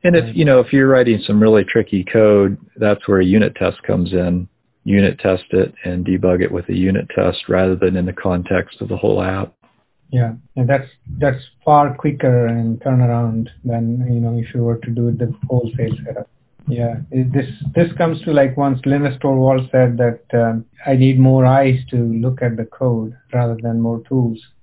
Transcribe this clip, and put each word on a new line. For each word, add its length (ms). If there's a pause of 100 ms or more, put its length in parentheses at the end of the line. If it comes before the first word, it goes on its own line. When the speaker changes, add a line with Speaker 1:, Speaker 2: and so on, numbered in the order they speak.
Speaker 1:
And 100
if, 80
Speaker 2:
Right. 120
Speaker 1:
you 100
know, 160
if 100
you're 160
writing 400
some 140
really 240
tricky 400
code, 520 (200)
that's 320
where 100
a 60
unit 300
test 280
comes 300
in. 340 (360)
Unit 360
test 320
it 240 (100)
and 180
debug 380
it 100
with 180
a 60
unit 400
test 320
rather 280
than 200
in 120
the 60
context 680
of 60
the 100
whole 240
app. 320 (560)
Speaker 2:
Yeah, 240 (220)
and 120
that's, 220 (300)
that's 240 (200)
far 320
quicker 520
and 340
turnaround 680 (140)
than, 480
you 80
know, 200
if 160
you 80
were 140
to 120
do 220
the 220 (140)
wholesale 560
setup. 240 (400)
Yeah, 280 (160)
it, 200
this, 140 (300)
this 200
comes 280
to, 100
like, 240
once 280
Linus 360
Torvalds 500
said 260
that, 240 (120)
um, 320 (200)
"I 100
need 240
more 260
eyes 340 (120)
to 60
look 440
at 160
the 80
code 500 (180)
rather 280
than 180
more 300
tools 300 (240)